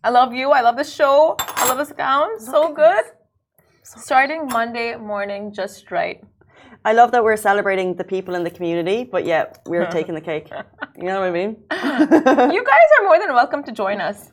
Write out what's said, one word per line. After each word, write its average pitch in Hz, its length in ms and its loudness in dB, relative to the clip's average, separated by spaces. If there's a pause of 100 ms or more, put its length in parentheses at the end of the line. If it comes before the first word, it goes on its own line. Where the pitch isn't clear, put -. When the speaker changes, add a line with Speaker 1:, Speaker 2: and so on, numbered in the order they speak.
Speaker 1:
I - 160 0
love 247 140 2
you. 262 140 -4 (120)
I - 80 2
love 233 160 2
the 294 60 -6 (100)
show. 277 180 4 (440)
I - 80 2
love 254 140 0
this 294 100 -8 (140)
gown. 277 220 0 (120)
So 311 220 0
Speaker 2:
Look 320 160 -2
at 302 60 4
Speaker 1:
good. 392 200 4
Speaker 2:
this. - 80 -16 (760)
So - 180 -20
Speaker 1:
Starting 277 320 2 (180)
Monday 233 300 -4 (240)
morning 202 480 -8
just - 300 -10
right. 170 280 -4 (680)
Speaker 2:
I 220 80 2
love 233 220 6
that 240 80 2
we're 220 140 2 (140)
celebrating 196 380 0 (120)
the 180 40 -6 (100)
people 185 240 -8
in 175 100 -4
the - 100 -6
community, 170 400 -4 (160)
but 180 80 -2 (120)
yet 156 120 0 (200)
we're 170 240 -2
Speaker 1:
<laughs> 175 80 -4
Speaker 2:
taking 165 160 -6
the 156 180 -12
cake. 151 160 -8 (520)
You 175 100 -8
know 190 100 -4
what 185 80 -2
I 175 120 -4
mean? 214 120 -4 (180)
<laughs> 294 880 2
Speaker 1:
You 494 60 -2 (120)
guys 640 220 8
are 415 120 2
more 330 140 6
than 381 80 -4 (100)
welcome 285 280 -2
to 240 40 -12 (100)
join 196 180 -4
us. 185 180 -6 (140)